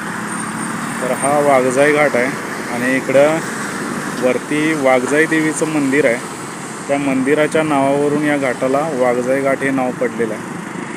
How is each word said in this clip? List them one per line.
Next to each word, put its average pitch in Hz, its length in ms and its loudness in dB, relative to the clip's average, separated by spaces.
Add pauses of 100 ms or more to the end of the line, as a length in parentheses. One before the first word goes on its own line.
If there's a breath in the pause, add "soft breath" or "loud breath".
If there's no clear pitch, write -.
(1040)
तर 123 100 0
हा 143 280 2
वाघजाई 139 520 4
घाट 147 240 2
आहे 120 100 2 (480)
आणि 127 220 0
इकडं 143 420 4 (840)
वरती 147 520 0
वाघजाई 131 520 2
देवीचं 156 400 0
मंदिर 143 400 2
आहे. 120 280 0 (540)
त्या 139 100 0
मंदिराच्या 143 640 0
नावावरून 143 640 0
या 147 120 0
घाटाला 131 420 0
वाघजाई 127 640 0
घाट 135 160 0
हे 135 120 -2
नाव 131 200 0
पडलेलं 113 440 -2
आहे. - 80 -10 (540)